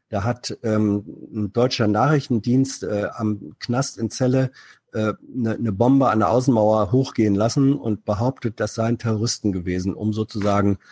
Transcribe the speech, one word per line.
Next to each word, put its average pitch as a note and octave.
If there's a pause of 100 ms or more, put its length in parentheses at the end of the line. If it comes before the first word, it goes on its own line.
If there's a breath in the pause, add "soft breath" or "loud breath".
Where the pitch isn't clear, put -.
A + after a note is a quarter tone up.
Da G2+
hat, A2+
ähm, G#2+ (280)
ein G#2
deutscher A#2+
Nachrichtendienst, C3
äh, G2+
am G#2
Knast B2+
in A2+
Celle, C3 (400 loud breath)
äh, G#2+ (200)
eine, A2+
eine A2
Bombe B2
an A2
der F2+
Außenmauer G#2+
hochgehen A2+
lassen C3+
und A2
behauptet, A2+
das G#2+
seien A#2
Terroristen A2
gewesen, F#2
um G#2+
sozusagen G2+ (120)